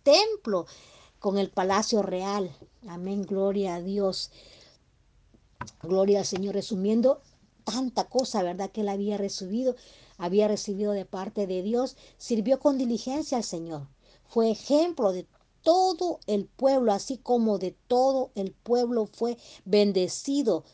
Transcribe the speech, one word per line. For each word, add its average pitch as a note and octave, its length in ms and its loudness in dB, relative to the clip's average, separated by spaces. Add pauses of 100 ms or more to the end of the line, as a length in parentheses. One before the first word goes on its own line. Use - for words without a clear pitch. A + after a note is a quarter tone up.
templo D#4 640 4 (540)
con G3 180 0
el G3 140 0
palacio G3 500 0
real. F#3+ 520 -4 (340)
Amén, F#3 340 -6
gloria G3 540 -2
a F3 60 -8
Dios. F#3+ 500 -4 (1500)
Gloria F#3+ 380 2
al F#3+ 60 -4
Señor. G3 300 -4
Resumiendo G#3+ 640 0 (420)
tanta A3+ 460 -4
cosa, A#3+ 340 -2
¿verdad? F3+ 280 -6
Que A3 100 -6
él G3+ 80 -2
había G3+ 260 -4
recibido, G3+ 640 -4 (400)
había G3 320 2
recibido G#3 420 -2
de G3 140 -4
parte G3 420 -6
de F#3 160 -4
Dios. A#3+ 320 -2 (220)
Sirvió A#3+ 420 0
con C#4+ 180 4
diligencia B3+ 600 -2
al A3 80 -2
Señor. E3 420 -8 (380)
Fue A3+ 260 2
ejemplo C#4 640 2
de F3+ 120 -6 (360)
todo F4+ 640 2
el G3+ 160 0
pueblo, B3+ 480 2
así G#3 280 -2
como A3+ 380 2
de F3+ 140 -4 (160)
todo B3+ 480 2
el F#3+ 160 -6
pueblo A#3+ 540 0
fue A#3 320 -6 (260)
bendecido. G3+ 1120 2